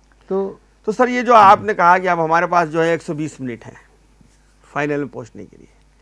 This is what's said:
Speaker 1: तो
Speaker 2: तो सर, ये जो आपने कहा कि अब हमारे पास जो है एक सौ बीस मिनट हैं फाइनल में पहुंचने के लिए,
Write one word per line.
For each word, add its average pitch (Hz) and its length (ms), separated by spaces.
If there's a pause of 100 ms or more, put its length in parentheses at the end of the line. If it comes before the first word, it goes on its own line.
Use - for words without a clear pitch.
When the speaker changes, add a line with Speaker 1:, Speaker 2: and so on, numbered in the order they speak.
(280)
Speaker 1:
तो 196 320 (260)
Speaker 2:
तो 220 60
सर, 247 160
ये 247 140
जो 233 120
आपने 202 400
कहा 175 240
कि 185 80
अब 175 140
हमारे 165 260
पास 175 220
जो 160 120
है 165 140
एक 156 80
सौ 170 120
बीस 147 260
मिनट 120 240
हैं - 120 (840)
फाइनल 147 360
में 143 100
पहुंचने 117 360
के - 120
लिए, - 120 (340)